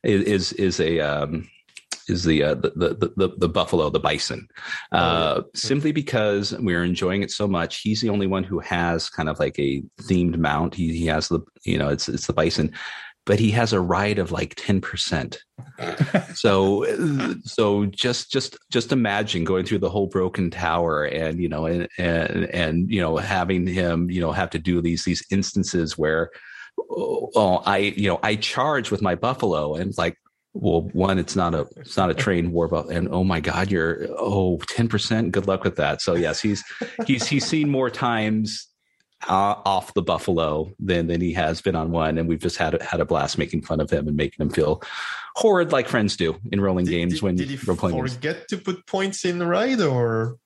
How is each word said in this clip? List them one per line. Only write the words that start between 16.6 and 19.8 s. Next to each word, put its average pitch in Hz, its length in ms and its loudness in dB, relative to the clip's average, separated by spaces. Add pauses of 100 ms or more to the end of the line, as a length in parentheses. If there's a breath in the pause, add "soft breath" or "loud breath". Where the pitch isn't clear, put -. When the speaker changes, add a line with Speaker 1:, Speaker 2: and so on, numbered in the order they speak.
Speaker 1:
uh, 165 480 0 (100)
so 104 420 2
just, - 440 -2
just, - 260 -4 (140)
just 117 220 0
imagine 104 520 0
going 92 220 0
through 101 140 0